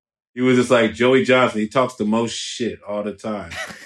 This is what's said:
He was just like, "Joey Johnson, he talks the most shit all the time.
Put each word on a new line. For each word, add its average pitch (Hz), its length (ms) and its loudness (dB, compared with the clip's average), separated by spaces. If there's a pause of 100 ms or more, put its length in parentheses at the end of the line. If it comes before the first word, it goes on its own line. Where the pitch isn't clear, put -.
(340)
He 120 60 -8
was 127 160 4
just 123 140 2
like, 117 240 4
"Joey 127 300 4
Johnson, 120 360 2
he 107 80 -2
talks 127 280 -2
the 107 100 -2
most 113 260 -2
shit - 560 -8
all 104 140 -6
the 104 100 -6
time. 98 380 -10 (360)